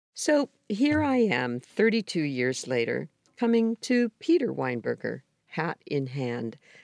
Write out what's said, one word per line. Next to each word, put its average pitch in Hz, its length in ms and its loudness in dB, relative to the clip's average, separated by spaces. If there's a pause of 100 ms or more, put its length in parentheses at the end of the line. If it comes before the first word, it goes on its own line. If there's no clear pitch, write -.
(140)
So 294 340 0 (220)
here 294 320 2
I 277 140 2
am, 127 440 2
thirty-two 208 600 0
years 131 440 -2
later, 123 440 -2 (260)
coming 233 460 2
to 240 260 2 (100)
Peter 320 320 2
Weinberger, 123 680 -4 (320)
hat 165 340 -4
in 139 200 -4
hand, 120 520 -6 (260)